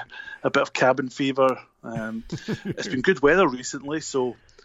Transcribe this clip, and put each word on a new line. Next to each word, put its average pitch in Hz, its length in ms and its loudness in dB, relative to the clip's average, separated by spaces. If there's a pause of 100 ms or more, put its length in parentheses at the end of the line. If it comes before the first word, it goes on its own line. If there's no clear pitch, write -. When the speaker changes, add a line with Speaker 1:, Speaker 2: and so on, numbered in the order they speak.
(420)
Speaker 1:
a 131 80 0
bit 139 120 2
of 135 100 -4
cabin 131 360 2
fever. 131 500 2 (240)
Um, 113 440 -8
Speaker 2:
<laughs> - 40 -12 (340)
Speaker 1:
it's - 240 -6
been 131 140 -4
good 185 180 2
weather 170 280 6
recently, 135 520 -6
so 127 360 -2 (280)